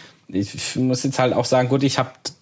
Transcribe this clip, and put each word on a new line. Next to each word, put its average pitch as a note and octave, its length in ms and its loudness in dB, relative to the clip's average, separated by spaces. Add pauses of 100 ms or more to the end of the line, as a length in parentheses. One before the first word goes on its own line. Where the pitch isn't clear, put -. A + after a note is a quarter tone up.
(280)
ich - 260 -4
f-, - 220 -6
muss B2+ 260 0
jetzt C3+ 160 -2
halt B2+ 160 2
auch B2 120 2
sagen, B2+ 240 2
gut, C3+ 120 2
ich C3+ 160 2
hab, - 220 -4 (220)